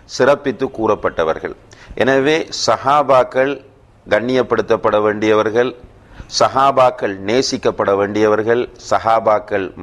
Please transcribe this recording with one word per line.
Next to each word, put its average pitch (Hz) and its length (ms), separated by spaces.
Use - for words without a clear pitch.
சிறப்பித்து 135 640
கூறப்பட்டவர்கள். 90 880
எனவே 135 520
சஹாபாக்கள் 131 960
கண்ணியப்படுத்தப்பட 110 960
வேண்டியவர்கள், 107 720
சஹாபாக்கள் 127 840
நேசிக்கப்பட 110 720
வேண்டியவர்கள், 107 720
சஹாபாக்கள் 104 920